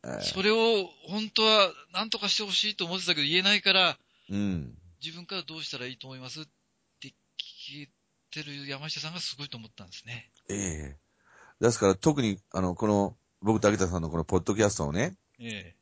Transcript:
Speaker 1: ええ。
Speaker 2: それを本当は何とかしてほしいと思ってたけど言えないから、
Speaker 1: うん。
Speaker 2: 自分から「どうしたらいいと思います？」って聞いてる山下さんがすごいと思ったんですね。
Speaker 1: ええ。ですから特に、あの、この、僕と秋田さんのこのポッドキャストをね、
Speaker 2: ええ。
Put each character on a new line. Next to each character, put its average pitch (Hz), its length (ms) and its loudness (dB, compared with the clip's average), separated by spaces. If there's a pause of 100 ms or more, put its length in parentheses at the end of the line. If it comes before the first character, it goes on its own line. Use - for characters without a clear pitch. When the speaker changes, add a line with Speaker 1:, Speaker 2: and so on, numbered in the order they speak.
Speaker 1:
え 62 160 -8
え。 - 40 -8
Speaker 2:
そ - 180 -4
れ 208 80 4
を 226 380 4 (180)
本 208 240 -6
当 226 120 2
は 214 280 6 (220)
何 202 160 -4
と 220 100 -4
か 208 100 -4
し - 80 0
て 214 60 -2
ほ 202 100 -4
し 214 180 2
い 208 60 -8
と 185 100 -2
思 175 100 -4
っ 185 40 -4
て 175 60 -6
た 175 80 2
け 151 60 0
ど 143 60 2
言 165 140 4
え - 20 -2
な 202 120 4
い 196 80 2
か 196 100 4
ら、 185 260 4 (320)
Speaker 1:
う 101 60 -6
ん。 87 380 -4 (280)
Speaker 2:
自 160 120 -12
分 175 120 -16
か 196 100 -10
ら 175 80 -6
「ど 160 120 -14
う 156 60 -12
し - 80 -10
た 139 80 -10
ら 123 80 -8
い 127 80 -10
い - 20 -18
と 131 100 -18
思 131 100 -14
い 127 40 -16
ま 127 80 -14
す？」 156 140 -14
っ 151 40 -14 (540)
て 139 80 -16
聞 - 720 -14
い 143 60 -18 (420)
て 156 120 -10
る 143 260 -12
山 143 220 -8
下 151 100 -8
さ 156 100 -8
ん 170 40 -14
が 180 60 -10
す - 160 -8
ご 143 80 -10
い 139 40 -14
と - 80 -14
思 110 120 -16
っ - 20 -20
た - 140 -20
ん 90 60 -20
で - 60 -18
す - 100 -18
ね。 117 240 -14 (200)
Speaker 1:
え 78 460 -6
え。 - 0 - (640)
で 117 120 6
す - 60 -2
か 101 100 6
ら 95 60 8
特 147 280 2
に、 101 160 2 (140)
あ 92 80 -2
の、 90 140 0
こ 107 120 -2
の、 101 300 4 (240)
僕 107 200 2
と 107 80 6
秋 104 100 4
田 92 100 2
さ 90 100 0
ん 82 40 -2
の 80 80 -4
こ 82 60 -4
の 80 80 0
ポ 95 140 2
ッ - 20 4
ド 101 140 0
キ 107 80 2
ャ 101 80 6
ス - 60 -6
ト 78 100 -2
を 73 60 -2
ね、 143 240 -2 (220)
Speaker 2:
え 104 360 -12
え。 - 80 -20